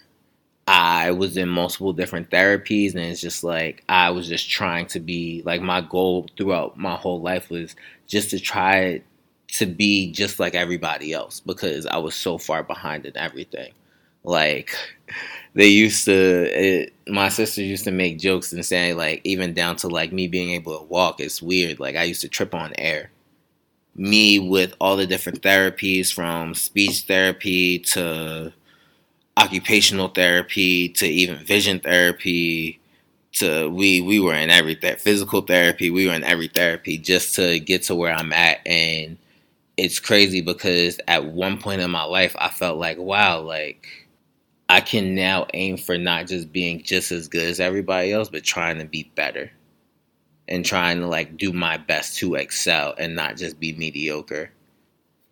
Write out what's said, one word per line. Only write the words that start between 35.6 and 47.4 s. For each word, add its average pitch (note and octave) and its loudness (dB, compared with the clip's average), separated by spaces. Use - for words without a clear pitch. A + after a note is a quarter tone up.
we F#2 2
were F2 2
in D#2 -4
every E2 0
therapy E2 0
just F2+ 0
to F2 2
get F2 0
to F#2+ -2
where E2+ 0
I'm D#2+ -4
at. E2 4
And E2 0
it's F#2 -2
crazy G2+ 2
because F2 0
at D#2+ 2
one F#2 -4
point G2 -4
in F2+ -2
my E2 -2
life, F2 0
I F2 -2
felt E2+ -4
like, E2 -4
wow, F#2+ 2
like, D#2 -10
I G2+ 6
can G2 -2
now F#2+ 2
aim F#2 -4
for F2+ -4
not F2 -2
just E2+ -8
being E2+ -4
just - -2
as E2 -8
good E2 -2